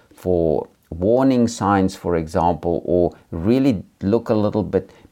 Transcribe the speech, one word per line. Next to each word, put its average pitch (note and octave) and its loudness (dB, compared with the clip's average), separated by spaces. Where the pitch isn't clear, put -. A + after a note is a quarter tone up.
for E2+ -2
warning A#2+ 2
signs, G2 0
for F2 -2
example, E2 -2
or F2 2
really A2 0
look A2+ 0
a A#2+ 0
little G#2 0
bit F2+ -4